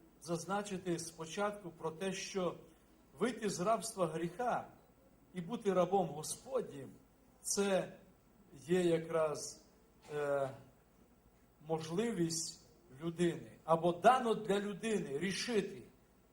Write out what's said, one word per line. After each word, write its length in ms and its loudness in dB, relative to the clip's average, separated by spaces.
зазначити 760 -2
спочатку 720 -6
про 200 -6
те, 220 -4
що 420 -2
вийти 320 0
з 100 -4
рабства 460 0
гріха 600 -2
і 60 -6
бути 320 -2
рабом 360 4
Господнім – 840 -6
це 500 0
є 140 4
якраз, 800 2
е, 360 0
можливість 920 -2
людини, 520 0
або 280 4
дано 420 6
для 260 0
людини 580 -2
рішити, 640 -2